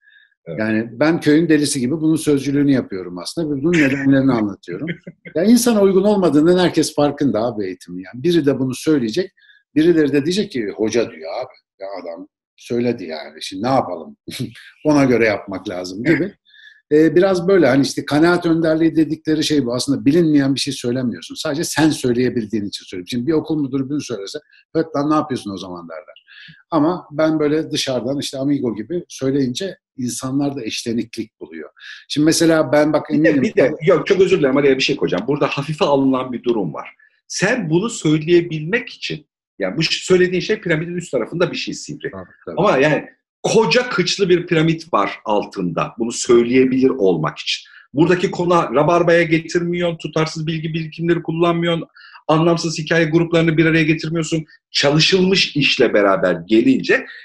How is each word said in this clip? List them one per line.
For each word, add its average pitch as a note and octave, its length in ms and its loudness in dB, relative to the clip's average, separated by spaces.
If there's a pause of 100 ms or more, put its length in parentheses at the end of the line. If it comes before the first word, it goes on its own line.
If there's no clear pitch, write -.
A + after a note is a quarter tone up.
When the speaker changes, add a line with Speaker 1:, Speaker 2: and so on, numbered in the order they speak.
(460)
Speaker 1:
Evet. E2 140 -8
Speaker 2:
Yani A2 320 -2
ben D3+ 280 2
köyün D#3 300 4
delisi D3 300 2
gibi B2 120 -2
bunun D#3+ 240 0
sözcülüğünü C#3+ 560 0
yapıyorum F#2 480 -2
aslında D3 360 -6
ve C3 80 -6
bunun F3 100 2
nedenlerini C#3 580 2
anlatıyorum. G#2 640 -4
Speaker 1:
<laughs> - 420 -16
Speaker 2:
Yani F#3+ 160 4
insana A#3 300 4
uygun F#3+ 220 4
olmadığından F3+ 560 4
herkes D#3+ 360 0
farkında C#3+ 440 0
abi G#2+ 260 -4
eğitimi F2+ 380 -12
yani. A#2 200 -14
Biri E3+ 220 2
de C3+ 140 2
bunu C3 160 -4
söyleyecek, D3 560 -2 (440)
birileri D#3 360 4
de C#3+ 140 2
diyecek F#3 260 -2
ki, G#2+ 240 -4
"Hoca A2 360 0
diyor D#2+ 200 -14 (100)
abi. - 120 -12 (260)
Ya F#2+ 80 -12 (140)
adam F2 260 -14 (280)
söyledi A#2+ 480 -4
yani, D#2 380 -12
şimdi F#2+ 220 -10
ne B2 60 -2
yapalım? F2+ 480 -4 (340)
<laughs> - 340 -16
Ona D3 200 4
göre A#2 200 4
yapmak G2 440 -4
lazım." F#2 340 -10
gibi. D#3+ 300 0 (580)
Ee, D#3 240 4
biraz F3+ 320 2
böyle F#3 200 6
hani C3+ 140 4
işte - 240 -2
kanaat E3+ 400 2
önderliği D#3+ 500 2
dedikleri D#3 480 0
şey C#3+ 220 0
bu. A#2+ 100 -2
Aslında B2 300 -2
bilinmeyen C#3+ 500 4
bir B2 40 -4
şey C3+ 140 -6
söylemiyorsun. B2 640 -6
Sadece D#3 280 -6
sen D#3 260 2
söyleyebildiğin A#2+ 760 -2
için - 200 -12
söylüyorsun. F#2 240 -12
Şimdi B2 180 -4
bir D#3+ 60 0
okul D#3 280 -2
müdürü C3+ 280 -4
bunu D3 120 -4
söylese, G#2 380 -10 (360)
"Evet D#3+ 100 0 (100)
lan D3 140 -2
ne D#3 40 2
yapıyorsun C3 380 -4
o G2 60 -8
zaman?" F2 320 -14
derler. - 340 -20 (480)
Ama E3 400 0
ben D#3 280 0
böyle D3 320 0
dışarıdan C3+ 480 -4
işte C3+ 180 -8
amigo C3 380 -2
gibi A#2 340 -6
söyleyince C3+ 680 -4 (200)
insanlar C3+ 580 -4
da C3 80 -10
eşleniklik A2+ 760 -8
buluyor. D#2 300 -16 (400)
Şimdi D3+ 160 0
mesela D#3+ 460 2
ben D3+ 220 4
bak D3 160 0
Speaker 1:
Bir D3+ 140 2
de, E3 60 4
Speaker 2:
eminim C#3+ 120 2
Speaker 1:
bir A3 140 -2
de, E3 160 4 (140)
yok E3 220 2
çok F#3 140 4
özür F3+ 180 2
dilerim C3+ 180 2
araya C#3 200 4
bir C3 60 -2
şey C#3 120 0
koyacağım. F#2 320 -2
Burada C#3+ 200 0
hafife D#3 380 -4
alınan C3+ 480 0
bir A2+ 100 -8
durum G#2 300 -2
var. - 220 -14 (320)
Sen G3+ 420 -2
bunu F3+ 200 0
söyleyebilmek D#3+ 1000 0
için, - 380 -12 (320)
yani F#2+ 180 -6
bu D#3+ 60 0
ş-, - 220 -4
söylediğin F3+ 360 2
şey G#3+ 200 -4
piramidin E3+ 340 -4
üst F3 160 -10
tarafında C#3+ 400 -2
bir A#2 60 -8
şey - 160 -8
sivri. - 380 -12
Speaker 2:
Tabii, F#2+ 120 -14 (220)
tabii. E2 120 -12
Speaker 1:
Ama F3 200 2
yani C#3+ 280 2 (380)
koca A3 460 2
kıçlı F3+ 400 0
bir F3 180 2
piramit D#3+ 460 0
var G2+ 320 -2
altında. F2+ 720 -2
Bunu A#2 120 -4
söyleyebilir B2+ 800 4
olmak E2+ 480 0
için. - 320 -8 (240)
Buradaki F3 380 2
konu F3 220 0
rabarbaya E3+ 720 2
getirmiyorsun, E3+ 760 -2
tutarsız D#3 500 -4
bilgi D#3+ 260 -6
birikimleri E3 500 -4
kullanmıyorsun, E3+ 640 -2 (400)
anlamsız E3 520 2
hikaye E3 260 0
gruplarını E3 520 2
bir D#3+ 80 4
araya D#3+ 180 2
getirmiyorsun. D#3+ 600 -2 (260)
Çalışılmış F3+ 840 2
işle B2+ 380 2
beraber F#2+ 400 2 (140)
gelince, A#2+ 580 2 (200)